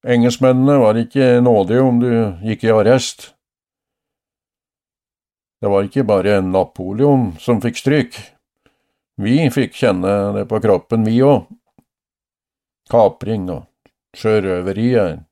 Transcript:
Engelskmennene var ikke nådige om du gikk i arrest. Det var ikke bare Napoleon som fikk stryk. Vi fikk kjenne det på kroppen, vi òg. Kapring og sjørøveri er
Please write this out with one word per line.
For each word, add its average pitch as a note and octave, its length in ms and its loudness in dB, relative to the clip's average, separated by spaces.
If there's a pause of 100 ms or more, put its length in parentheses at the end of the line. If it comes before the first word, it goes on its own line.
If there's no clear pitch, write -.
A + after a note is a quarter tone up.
Engelskmennene B2+ 720 2
var A2+ 220 2
ikke B2 420 2
nådige A2+ 400 2
om B2 160 2
du B2 140 0 (340)
gikk A2 220 -2
i A2+ 80 4
arrest. A#2 560 0 (2250)
Det G#2 140 -2
var G2 160 0
ikke C3 180 -2
bare G2+ 400 2
Napoleon F#2+ 840 0 (100)
som A#2+ 220 0
fikk A#2 180 -6
stryk. C3+ 400 -2 (960)
Vi B2 320 0
fikk B2 320 -4
kjenne G2 320 0 (220)
det G2+ 160 -6
på A2 100 -2
kroppen, A2 460 0
vi A#2 180 0
òg. C#3+ 240 0 (1400)
Kapring G2+ 580 0
og - 160 -12 (480)
sjørøveri G2 800 -2
er E2 380 -2